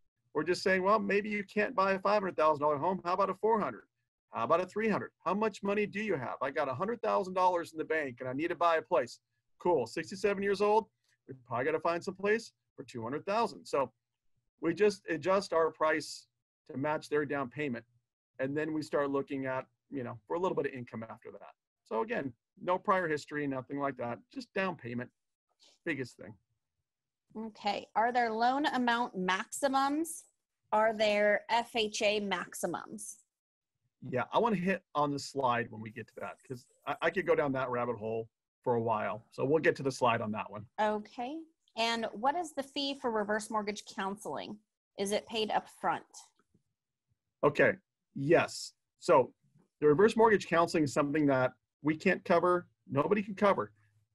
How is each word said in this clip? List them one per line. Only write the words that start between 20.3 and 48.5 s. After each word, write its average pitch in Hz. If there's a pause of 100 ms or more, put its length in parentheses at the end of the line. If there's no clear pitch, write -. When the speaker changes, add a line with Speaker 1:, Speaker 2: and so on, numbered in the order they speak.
Speaker 1:
a -
little 185
bit 147
of 135
income 120
after 110
that. 80 (320)
So 226
again, 202 (280)
no 180
prior 185
history, 147
nothing 135
like 139
that. 120 (140)
Just -
down 190
payment. 120 (720)
Biggest 139
thing. 107 (1040)
Speaker 2:
Okay. 214
Are 226
there 233
loan 262
amount 240
maximums? 269 (480)
Are 220
there 208
F 233
H 214
A 208
maximums? 190 (920)
Speaker 1:
Yeah, 123
I 147
wanna 214
hit 180 (120)
on 147
the 139
slide 120
when 110
we 110
get 110
to -
that, 95 (100)
'cause 127 (200)
I, 139
I 170
could 170
go 165
down 147
that 131
rabbit 120
hole 110 (340)
for 120
a 117
while. 107
So 131
we'll 147
get 156
to 156
the 131
slide 117
on 107
that 104
one. 101 (140)
Speaker 2:
Okay. 214 (380)
And 226
what 269
is 339
the 269
fee 277
for 247
reverse 214
mortgage 208
counseling? 196 (420)
Is 202
it -
paid 214
up 151 (120)
front? 160 (1400)
Speaker 1:
Okay, 143 (400)
yes. 139 (260)